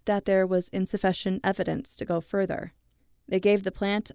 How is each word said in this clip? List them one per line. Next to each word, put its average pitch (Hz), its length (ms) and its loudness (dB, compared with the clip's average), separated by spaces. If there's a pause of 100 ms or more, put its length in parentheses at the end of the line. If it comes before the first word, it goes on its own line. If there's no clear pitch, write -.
that 202 200 0
there 190 220 4
was 180 240 2
insufficient 190 760 0
evidence - 500 -2
to - 100 -6
go 170 160 -2
further. 190 520 -4 (560)
They 190 100 2
gave 202 240 4
the 190 100 -2
plant 202 420 -2